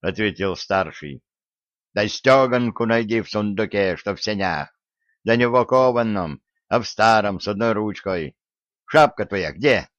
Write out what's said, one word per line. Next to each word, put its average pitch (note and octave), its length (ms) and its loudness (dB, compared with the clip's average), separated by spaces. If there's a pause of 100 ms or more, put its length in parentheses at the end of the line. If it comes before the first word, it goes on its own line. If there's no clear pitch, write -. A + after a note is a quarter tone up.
ответил F#2+ 560 -2
старший. D#2 640 -6 (720)
«Да G#2 140 0
стеганку B2 800 2
найди A2+ 340 0
в - 100 -8
сундуке, G2+ 680 -2
что G2+ 180 -6
в - 80 -12
сенях. F#2 460 -4 (560)
Да A2+ 120 2
не B2 120 4
в A#2+ 60 -2
окованном, A#2 880 0 (260)
а A#2+ 120 2
в G#2+ 60 -8
старом, G#2+ 540 2
с - 80 -8
одной G#2+ 240 0
ручкой. G2 640 -6 (500)
Шапка D3 400 2
твоя F2 260 -4
где?» G#2+ 360 0 (100)